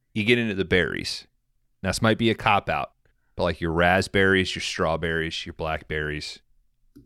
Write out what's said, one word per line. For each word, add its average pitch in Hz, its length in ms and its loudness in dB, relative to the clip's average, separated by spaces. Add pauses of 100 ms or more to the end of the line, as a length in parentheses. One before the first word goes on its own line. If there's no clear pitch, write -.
(140)
you 107 100 -2
get 120 140 4
into 110 160 -2
the 92 100 -2
berries. 78 640 0 (560)
Now, 92 80 -2
this - 120 -4
might 113 160 2
be 113 120 2
a 107 40 2
cop-out, 95 580 0 (440)
but, 95 80 -2
like, 87 160 -2
your 82 120 -2
raspberries, 95 800 2
your 85 80 -8
strawberries, 82 840 -2
your 85 80 -12
blackberries, 76 880 -6 (640)